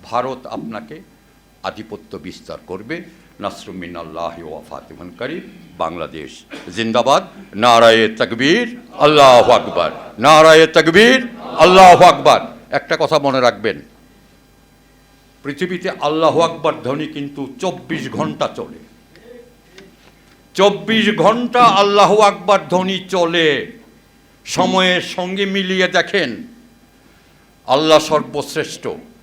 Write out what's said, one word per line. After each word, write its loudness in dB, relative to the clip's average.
ভারত -8
আপনাকে -16
আধিপত্য -14
বিস্তার -18
করবে। -14
নাসরুম -14
মিনাল্লাহি -14
ওয়া -16
ফাতিহুন -20
কারীব। -12
বাংলাদেশ -12
জিন্দাবাদ। -2
নারায়ে 4
তাকবীর, -4
আল্লাহু 6
আকবার। -2
নারায়ে 6
তাকবীর, 2
আল্লাহু 8
আকবার। 2
একটা -4
কথা -2
মনে -2
রাখবেন, -2
পৃথিবীতে -8
আল্লাহু -2
আকবার -4
ধ্বনি -8
কিন্তু -14
চব্বিশ -10
ঘন্টা -6
চলে। -16
চব্বিশ 0
ঘন্টা 0
আল্লাহু 2
আকবার 2
ধ্বনি -4
চলে। -2
সময়ের -2
সঙ্গে -8
মিলিয়ে -4
দেখেন, -4
আল্লাহ 2
সর্বশ্রেষ্ঠ। -6